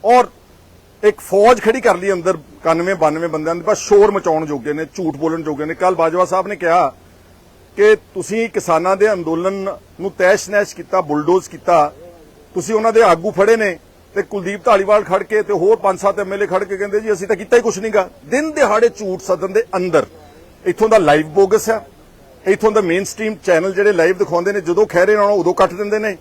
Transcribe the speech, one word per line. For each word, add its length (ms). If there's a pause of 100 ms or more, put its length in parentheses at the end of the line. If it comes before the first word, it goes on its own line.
ਔਰ 200 (760)
ਇੱਕ 180
ਫੌਜ 400
ਖੜੀ 200
ਕਰ 160
ਲਈ 160
ਅੰਦਰ, 220
ਇਕਾਨਵੇਂ 600
ਬਾਨਵੇਂ 340
ਬੰਦਿਆਂ 260
ਦੇ 60
ਪਾਸ 180
ਸ਼ੋਰ 320
ਮਚਾਉਣ 360
ਜੋਗੇ 260
ਨੇ, 120
ਝੂਠ 320
ਬੋਲਣ 260
ਜੋਗੇ 220
ਨੇ। 100
ਕੱਲ੍ਹ 220
ਬਾਜਵਾ 280
ਸਾਹਿਬ 220
ਨੇ 100
ਕਿਹਾ 360 (880)
ਕਿ 160
ਤੁਸੀਂ 520
ਕਿਸਾਨਾਂ 480
ਦੇ 160
ਅੰਦੋਲਨ 640 (240)
ਨੂੰ 100
ਤੈਸ਼-ਨੈਸ਼ 680
ਕੀਤਾ, 240
ਬੁਲਡੋਜ਼ 500
ਕੀਤਾ, 420 (600)
ਤੁਸੀਂ 200
ਉਹਨਾਂ 180
ਦੇ 100
ਆਗੂ 280
ਫੜੇ 260
ਨੇ 220 (360)
ਤੇ 80
ਕੁਲਦੀਪ 420
ਧਾਲੀਵਾਲ 400
ਖੜ 180
ਕੇ 200
ਤੇ 100
ਹੋਰ 240
ਪੰਜ 240
ਸੱਤ 200
ਐਮ 120
ਐਲ 100
ਏ 40
ਖੜ 180
ਕੇ 120
ਕਹਿੰਦੇ, 240
"ਜੀ, 120
ਅਸੀਂ 140
ਤਾਂ 100
ਕੀਤਾ 200
ਹੀ 60
ਕੁਛ 160
ਨਹੀਂ 140
ਗਾ।" 180 (140)
ਦਿਨ 280
ਦਿਹਾੜੇ 360
ਝੂਠ 320
ਸਦਨ 320
ਦੇ 100 (140)
ਅੰਦਰ। 300 (600)
ਇੱਥੋਂ 220
ਦਾ 100
ਲਾਈਵ 280
ਬੋਗਸ 440
ਹੈ, 160 (600)
ਇੱਥੋਂ 260
ਦਾ 80
ਮੇਨਸਟ੍ਰੀਮ 540
ਚੈਨਲ 380
ਜਿਹੜੇ 200
ਲਾਈਵ 260
ਦਿਖਾਉਂਦੇ 340
ਨੇ, 80
ਜਦੋਂ 260
ਖਹਿਰੇ 300
ਨਾਲ 160
ਉਦੋਂ 220
ਕੱਟ 180
ਦਿੰਦੇ 260
ਨੇ 220